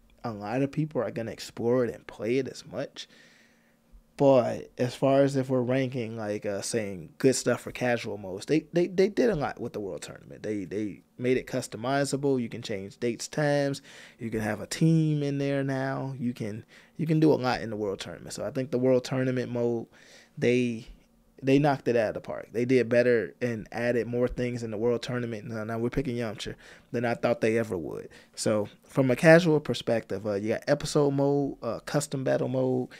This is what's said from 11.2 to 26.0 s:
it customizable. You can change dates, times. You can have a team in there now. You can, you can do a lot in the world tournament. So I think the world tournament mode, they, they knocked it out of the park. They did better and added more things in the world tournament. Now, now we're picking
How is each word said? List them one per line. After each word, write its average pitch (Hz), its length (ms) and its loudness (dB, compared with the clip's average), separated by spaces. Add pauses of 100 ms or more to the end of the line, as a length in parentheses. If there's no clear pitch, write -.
it - 100 -6
customizable. 139 920 -2
You 117 80 -4
can 113 120 -12
change 98 360 -8
dates, 120 320 -4
times. 143 520 0 (360)
You 117 120 -8
can 110 120 -2
have 107 180 -2
a 98 80 -10
team 156 560 4
in 143 140 -2
there 139 260 0
now. 135 560 -4
You 123 140 -2
can, 110 320 -8 (320)
you 156 100 -2
can 156 140 4
do 151 100 8
a 127 40 6
lot 120 260 0
in 110 80 -6
the 107 80 -6
world 101 240 -4
tournament. - 320 -14
So - 120 -6
I 127 60 -6
think 135 200 -6
the 123 60 0
world 127 280 4
tournament 127 480 -2
mode, 120 340 -2 (500)
they, 123 500 0 (540)
they 135 160 6
knocked 143 300 2
it 120 80 4
out 107 140 4
of 82 60 -4
the 87 40 -8
park. 64 320 -10
They 120 140 0
did 120 240 4
better 120 520 4
and 117 300 -4
added 120 360 0
more 120 200 2
things 123 340 -4
in 113 100 -6
the 104 60 -6
world 117 240 0
tournament. 117 440 -6
Now, 113 180 -8
now 113 140 -6
we're 120 120 0
picking 123 280 -2